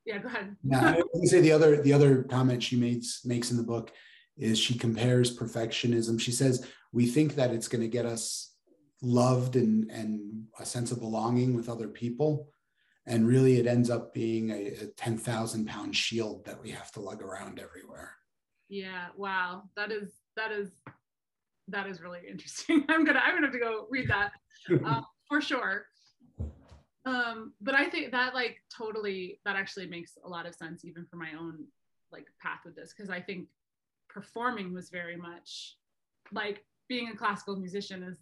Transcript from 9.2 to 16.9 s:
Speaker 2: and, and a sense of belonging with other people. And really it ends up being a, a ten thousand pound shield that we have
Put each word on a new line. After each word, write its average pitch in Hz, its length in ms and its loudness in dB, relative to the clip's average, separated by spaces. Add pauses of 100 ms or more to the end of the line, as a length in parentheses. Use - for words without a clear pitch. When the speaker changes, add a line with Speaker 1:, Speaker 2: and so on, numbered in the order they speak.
Speaker 2:
and, 110 340 4
and 110 540 -8 (140)
a - 80 -10
sense 123 260 -4
of 117 80 -4
belonging 120 540 2
with 117 140 -2
other 113 200 -6
people. 139 640 -2 (560)
And 113 200 4
really 131 300 8
it 117 100 4
ends 120 240 4
up 120 240 -4
being 113 360 -2
a, 101 180 -4
a 104 180 -10 (100)
ten 113 200 -2
thousand 113 500 -4
pound - 300 -6
shield 110 500 -2
that - 160 -14
we 110 80 -12
have - 220 -14